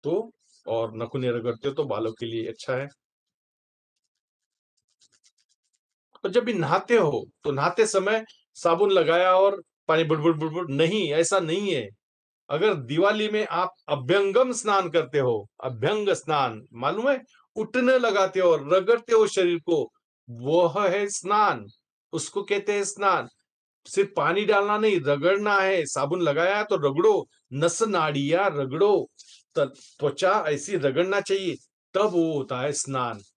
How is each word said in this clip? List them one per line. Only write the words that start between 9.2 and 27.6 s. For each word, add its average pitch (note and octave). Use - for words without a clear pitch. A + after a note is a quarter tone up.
और G3
पानी D#3+
बुड़बुड़ D#3
बुड़बुड़, D#3+
नहीं, E3
ऐसा E3+
नहीं F3+
है। A2+
अगर F#3
दिवाली F#3
में G#3+
आप F3
अभ्यंगम G3
स्नान G3
करते D3
हो, A#2
अभ्यंग D#3
स्नान, C3+
मालूम F3
है? B3+
उठने B3
लगाते G3
हो, F3
रगड़ते F#3+
हो A3
शरीर F3
को, D3+
वह E3
है G3+
स्नान, F#3+
उसको F3+
कहते G3+
हैं G3+
स्नान। F#3+
सिर्फ G3
पानी F3
डालना G3+
नहीं, G#3
रगड़ना F#3
है, F#3+
साबुन D3
लगाया F3
तो G#3+
रगड़ो, D#3+
नस E3